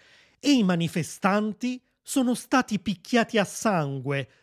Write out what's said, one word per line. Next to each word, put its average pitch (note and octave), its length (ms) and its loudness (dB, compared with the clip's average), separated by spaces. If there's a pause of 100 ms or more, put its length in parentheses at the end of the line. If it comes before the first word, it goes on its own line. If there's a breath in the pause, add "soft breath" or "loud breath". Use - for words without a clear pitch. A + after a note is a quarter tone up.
(400 soft breath)
e C#4+ 120 2
i B3+ 120 6
manifestanti G3 1160 -2 (200)
sono B3+ 340 0
stati B3 440 0
picchiati A3+ 600 0
a G3 40 4
sangue C#3 840 -2 (140)